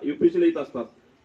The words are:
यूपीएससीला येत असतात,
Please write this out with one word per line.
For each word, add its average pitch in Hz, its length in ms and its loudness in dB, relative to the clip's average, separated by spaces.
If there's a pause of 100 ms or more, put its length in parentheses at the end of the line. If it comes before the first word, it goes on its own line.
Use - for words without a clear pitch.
यूपीएससीला 170 440 2
येत 165 100 2
असतात, 131 280 -8 (400)